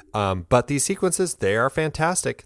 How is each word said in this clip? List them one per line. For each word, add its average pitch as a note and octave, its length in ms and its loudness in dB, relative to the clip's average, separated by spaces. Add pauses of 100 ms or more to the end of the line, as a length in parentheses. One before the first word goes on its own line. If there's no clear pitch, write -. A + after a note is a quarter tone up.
(140)
Um, F#2+ 340 -2
but - 200 4
these C#3+ 180 0
sequences, F#3 500 -2
they G2+ 220 0
are B2+ 120 2
fantastic. D#3 760 -2